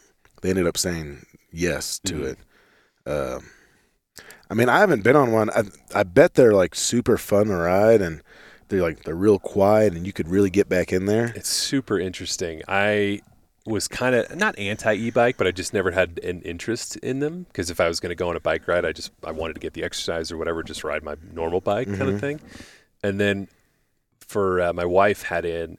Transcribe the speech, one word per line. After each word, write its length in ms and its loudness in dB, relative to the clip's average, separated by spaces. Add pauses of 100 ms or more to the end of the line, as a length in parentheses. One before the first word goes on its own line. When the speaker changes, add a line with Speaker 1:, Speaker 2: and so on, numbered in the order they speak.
(420)
Speaker 1:
they 80 0
ended 160 2
up 100 0
saying 480 -6 (260)
yes 540 -4
to 100 -4
Speaker 2:
Mm-hmm. 120 -6
Speaker 1:
it. 120 -8 (680)
Uh, 340 -4 (1080)
I 40 -6
mean, 140 4
I 120 4
haven't 240 4
been 120 6
on 160 4
one. 180 2
I, 120 2 (320)
I 80 2
bet 320 4
they're, 180 8
like, 220 4
super 440 0
fun 300 2
to 80 -2
ride, 460 6
and 200 -6 (460)
they're, 140 0
like, 220 -4
they're 100 -6
real 240 4
quiet, 560 4
and 120 -8
you 60 -6
could 160 -6
really 220 4
get 180 2
back 240 0
in 140 0
there. 300 0
Speaker 2:
It's 140 -8
super 480 -2
interesting. 720 -6
I 520 0 (460)
was 220 -4
kinda, 460 0
not 240 -4
anti 360 -2
e-bike, 420 2
but 100 0
I 40 2
just 240 -6
never 160 0
had 320 0
an 200 -8
interest 540 -8
in 240 -6
them, 320 -6
'cause 180 -6
if 100 -4
I 80 2
was 120 -4
gonna 140 -8
go 160 -4
on 60 -4
a 40 -8
bike 280 -2
ride, 180 0
I 60 -2
just, 200 -14 (120)
I 80 -8
wanted 220 -8
to 60 -14
get 140 -10
the 100 -10
exercise 480 -6
or 60 -8
whatever, 240 -4
just 220 -12
ride 180 -6
my 140 -10 (160)
normal 280 -2
bike 260 -2
kinda 200 -4
Speaker 1:
Mm-hmm. 120 -2
Speaker 2:
thing. 220 -6 (600)
And 180 -2
then 280 0 (720)
for, 400 0
uh, 120 0
my 140 -4
wife 380 4
had 200 -4
an 340 -6